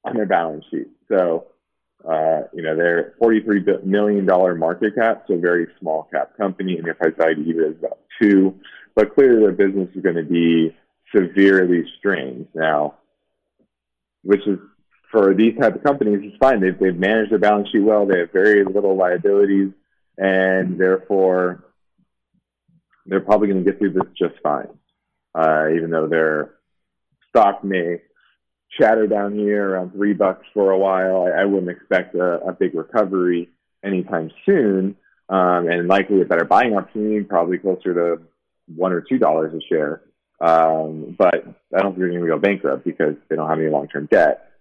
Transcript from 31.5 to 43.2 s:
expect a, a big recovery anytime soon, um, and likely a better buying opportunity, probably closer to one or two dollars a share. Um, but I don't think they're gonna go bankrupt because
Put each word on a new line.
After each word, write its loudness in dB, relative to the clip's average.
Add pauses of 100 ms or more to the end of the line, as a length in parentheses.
expect -4
a, -2
a -6
big -4
recovery -2 (340)
anytime -6 (160)
soon, 0 (320)
um, 0
and -2
likely 2
a 0
better 0
buying 2
opportunity, -4
probably -2
closer -4
to -2 (540)
one -2
or -4
two -4
dollars 0
a -10
share. -4 (360)
Um, 0
but 2 (300)
I 2
don't -2
think -10
they're -2
gonna -4
go 0
bankrupt -2
because -4 (120)